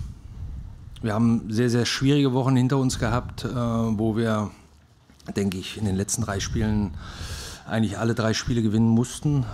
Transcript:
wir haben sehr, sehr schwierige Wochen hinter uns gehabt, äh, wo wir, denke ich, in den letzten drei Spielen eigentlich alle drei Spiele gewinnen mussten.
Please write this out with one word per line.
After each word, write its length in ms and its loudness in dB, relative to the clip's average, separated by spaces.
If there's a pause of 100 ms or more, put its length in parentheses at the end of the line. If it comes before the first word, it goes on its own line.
(1000)
wir 140 0
haben 360 2
sehr, 200 2
sehr 160 2
schwierige 460 2
Wochen 220 4
hinter 220 4
uns 220 0
gehabt, 440 -2
äh, 60 -4
wo 680 0
wir, 360 0 (840)
denke 220 0
ich, 220 -10
in 60 -2
den 100 0
letzten 260 -2
drei 180 -2
Spielen 520 0 (760)
eigentlich 300 0
alle 160 0
drei 220 0
Spiele 260 0
gewinnen 280 4
mussten. 540 2 (100)